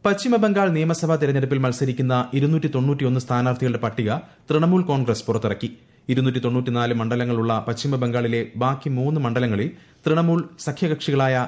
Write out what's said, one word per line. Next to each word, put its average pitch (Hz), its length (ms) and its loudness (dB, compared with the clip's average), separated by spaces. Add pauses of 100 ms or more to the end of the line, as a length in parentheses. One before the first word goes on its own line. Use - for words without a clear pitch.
പശ്ചിമ 233 300 2
ബംഗാൾ 202 340 2
നിയമസഭാ 160 460 0
തെരഞ്ഞെടുപ്പിൽ 139 420 0
മത്സരിക്കുന്ന 127 760 0
ഇരുന്നൂറ്റി 147 340 2
തൊണ്ണൂറ്റിയൊന്ന് 135 520 0
സ്ഥാനാർത്ഥികളുടെ 123 580 0
പട്ടിക 110 340 -2 (320)
തൃണമൂൽ 180 380 4
കോൺഗ്രസ് 135 440 0
പുറത്തിറക്കി. 110 440 -2 (400)
ഇരുന്നൂറ്റി 127 300 0
തൊണ്ണൂറ്റിനാല് 120 540 0
മണ്ഡലങ്ങളുള്ള 113 720 0
പശ്ചിമ 139 280 -2
ബംഗാളിലെ 120 600 -2
ബാക്കി 131 340 -2
മൂന്ന് 131 320 0
മണ്ഡലങ്ങളിൽ 117 480 0 (380)
തൃണമൂൽ 165 360 2 (160)
സഖ്യകക്ഷികളായ 143 760 0 (120)